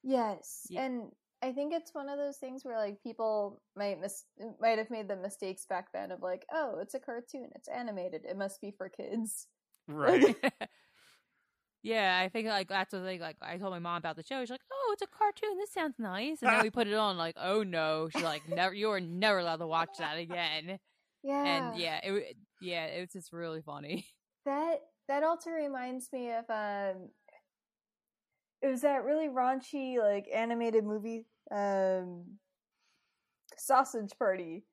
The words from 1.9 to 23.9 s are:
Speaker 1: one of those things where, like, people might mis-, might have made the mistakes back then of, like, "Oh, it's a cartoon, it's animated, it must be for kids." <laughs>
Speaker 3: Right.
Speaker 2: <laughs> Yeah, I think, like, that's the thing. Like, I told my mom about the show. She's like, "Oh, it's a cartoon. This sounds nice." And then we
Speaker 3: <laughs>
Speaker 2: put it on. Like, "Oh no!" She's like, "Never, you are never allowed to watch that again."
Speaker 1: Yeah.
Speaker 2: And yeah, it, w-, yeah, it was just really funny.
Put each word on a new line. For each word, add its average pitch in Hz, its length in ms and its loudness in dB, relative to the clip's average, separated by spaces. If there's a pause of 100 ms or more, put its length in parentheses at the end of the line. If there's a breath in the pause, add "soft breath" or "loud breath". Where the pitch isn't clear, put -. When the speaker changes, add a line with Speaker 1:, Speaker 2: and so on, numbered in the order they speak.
Speaker 1:
one 277 140 -6
of 285 100 -4
those 285 200 -4
things 262 260 -10
where, 240 120 -6
like, 208 260 -2
people 220 600 -2 (120)
might 196 260 -2
mis-, 196 240 -6 (360)
might 226 180 4
have 220 120 -4
made 220 180 -6
the 202 80 -2
mistakes 190 500 -8
back 185 260 -6
then 185 180 -6
of, 185 120 -8
like, 180 280 -4
"Oh, 285 280 -2
it's 202 160 -8
a 262 60 -4
cartoon, 247 540 -10
it's - 140 -16
animated, 185 560 -6
it 190 120 -6
must 196 240 -4
be 202 100 -8
for 190 180 -10
kids." - 640 -6
<laughs> - 60 -20 (300)
Speaker 3:
Right. 226 540 8
Speaker 2:
<laughs> - 260 0 (1120 soft breath)
Yeah, 202 380 4
I 185 80 4
think, 220 200 -2
like, 196 200 0
that's 190 220 0
the 190 120 -4
thing. 185 180 -4
Like, 160 200 -8
I - 180 -6
told 196 140 -2
my 175 60 -4
mom 175 200 -2
about 160 180 -4
the 165 80 -12
show. 269 180 -4
She's 233 80 -6
like, 254 220 -10
"Oh, 539 200 0
it's 415 100 -2
a 392 40 -2
cartoon. 415 520 0
This 403 140 -4
sounds 311 260 -2
nice." 226 440 -4
And 240 100 8
then 247 80 8
we 220 100 6
Speaker 3:
<laughs> - 0 -
Speaker 2:
put 226 180 2
it 208 60 2
on. 214 220 4
Like, 165 220 -2
"Oh 208 240 2
no!" 160 460 2
She's - 160 0
like, 151 240 -2
"Never, 180 260 2
you 208 160 2
are 196 100 2
never 185 380 4
allowed 170 200 0
to 165 100 -4
watch 165 300 0
that 156 200 -2
again." 170 640 -4 (420)
Speaker 1:
Yeah. 277 220 0
Speaker 2:
And 254 320 0
yeah, 165 260 -2
it, 196 60 -4
w-, 196 260 -2 (260)
yeah, 170 260 -4
it 165 140 -6
was 180 120 -10
just 180 200 -14
really 160 300 -6
funny. 147 480 -8